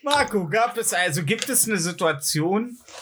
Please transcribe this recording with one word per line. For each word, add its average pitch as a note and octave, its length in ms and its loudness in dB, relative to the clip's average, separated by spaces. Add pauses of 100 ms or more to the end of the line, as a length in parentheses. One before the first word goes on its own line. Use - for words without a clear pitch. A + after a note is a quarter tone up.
Marco, B3+ 440 2
gab A#3 300 0
es, A3 160 -2
also F3 300 0
gibt A3 260 0
es - 180 2
eine G#3+ 100 0
Situation, E3+ 1000 0 (240)